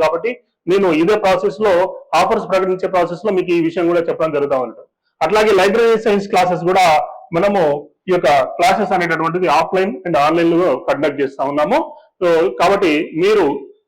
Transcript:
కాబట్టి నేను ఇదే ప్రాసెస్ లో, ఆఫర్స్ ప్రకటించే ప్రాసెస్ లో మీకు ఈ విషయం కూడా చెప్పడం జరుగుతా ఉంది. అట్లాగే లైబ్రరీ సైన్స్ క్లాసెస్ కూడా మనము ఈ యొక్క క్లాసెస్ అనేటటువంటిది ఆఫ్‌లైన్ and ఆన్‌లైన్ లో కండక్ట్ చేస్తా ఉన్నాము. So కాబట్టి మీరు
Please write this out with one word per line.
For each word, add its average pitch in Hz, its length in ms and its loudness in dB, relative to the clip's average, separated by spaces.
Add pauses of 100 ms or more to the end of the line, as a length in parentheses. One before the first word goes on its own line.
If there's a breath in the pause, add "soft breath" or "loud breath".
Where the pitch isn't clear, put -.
కాబట్టి 165 260 -2 (420)
నేను 196 160 2 (140)
ఇదే 208 220 2
ప్రాసెస్ 190 420 0
లో, 202 60 2 (480)
ఆఫర్స్ 208 320 -2
ప్రకటించే 185 420 -2
ప్రాసెస్ 170 320 -2
లో 214 100 -2
మీకు 180 220 -2
ఈ - 100 0
విషయం 170 240 -2
కూడా 175 160 2
చెప్పడం 160 280 -2
జరుగుతా 139 280 -2
ఉంది. 113 220 -14 (400)
అట్లాగే 214 340 2
లైబ్రరీ 226 460 2
సైన్స్ 202 260 0
క్లాసెస్ 180 380 0
కూడా 185 160 4 (500)
మనము 202 260 2 (460)
ఈ 185 80 2
యొక్క 175 140 2 (260)
క్లాసెస్ 190 400 0
అనేటటువంటిది 165 500 -2 (140)
ఆఫ్‌లైన్ 190 320 -2 (140)
and 170 100 -2 (100)
ఆన్‌లైన్ 165 260 2 (100)
లో 170 100 2 (160)
కండక్ట్ 139 340 -2
చేస్తా 135 300 -4
ఉన్నాము. 156 260 0 (420 loud breath)
So 180 80 2 (340)
కాబట్టి 190 300 2 (300)
మీరు 202 240 4 (420)